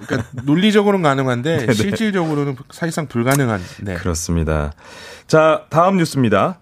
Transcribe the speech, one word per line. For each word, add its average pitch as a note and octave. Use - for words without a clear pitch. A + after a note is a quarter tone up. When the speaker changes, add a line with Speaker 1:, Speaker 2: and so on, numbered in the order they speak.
Speaker 1:
그러니까 C3+
Speaker 2:
<laughs> A#2+
Speaker 1:
논리적으로는 G3
가능한데 C3+
Speaker 2:
네, B2+
네. A#2+
Speaker 1:
실질적으로는 D#3+
사실상 E3
불가능한. A#2
네. G2+
Speaker 2:
그렇습니다. D#2+
자, D#3
다음 F3+
뉴스입니다. C3+